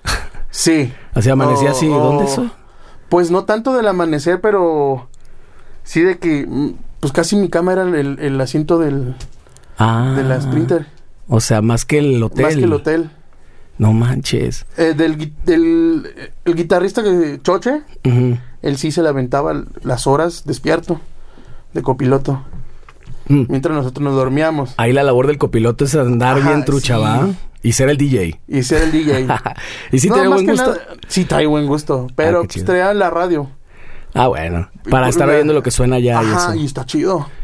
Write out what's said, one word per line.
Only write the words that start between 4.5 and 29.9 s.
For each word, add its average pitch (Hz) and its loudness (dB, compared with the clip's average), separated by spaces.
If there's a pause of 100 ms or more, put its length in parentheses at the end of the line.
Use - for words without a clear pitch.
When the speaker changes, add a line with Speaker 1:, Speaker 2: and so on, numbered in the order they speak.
Speaker 1:
sí - 0
de 180 2
que, 160 0
mm, 135 -2 (260)
pues 139 -2
casi 170 2
mi 196 2
cama 175 2
era 190 2
el, 180 0
el, 139 -2
el 139 -2
asiento 151 0
del, 139 -2 (640)
Speaker 2:
Ah. 113 2
Speaker 1:
de 135 0
la 131 0
Sprinter. 156 0 (420)
Speaker 2:
O 113 4
sea, 110 2
más 113 2
que 151 2
el 135 2
hotel. 113 0
Speaker 1:
Más 156 2
que 135 2
el 113 4
hotel. 156 -2 (680)
Speaker 2:
No 110 4
manches. 127 0 (100)
Speaker 1:
Eh, 165 2
del 160 2
gui-, 151 -8 (120)
del, 165 0 (120)
el 170 0
guitarrista 180 0
que, 170 0
Choche, 240 0 (220)
Speaker 2:
Ujú. 123 2 (240)
Speaker 1:
él 139 -2
sí 156 -4
se 175 0
le 160 2
aventaba 139 -2
l-, 143 -6 (180)
las 127 -4
horas 156 0
despierto 156 -2 (760)
de 170 -4
copiloto. 135 0 (840)
Speaker 2:
Mm. 143 6
Speaker 1:
Mientras 135 -2
nosotros 131 -4
nos 139 0
dormíamos. 139 0
Speaker 2:
Ahí 113 2
la 139 4
labor 131 4
del 147 0
copiloto 120 0
es 131 -2
andar 127 2
Speaker 1:
Ajá, 143 4
Speaker 2:
bien 147 2
trucha, 135 0
Speaker 1:
sí. 110 2
Speaker 2:
¿va? 117 2 (320)
Y 117 0
ser 131 2
el 147 2
D 143 2
J. 95 0 (100)
Speaker 1:
Y 135 0
ser 156 2
el 160 2
D 147 2
J. - -2 (180)
Speaker 2:
<laughs> - -10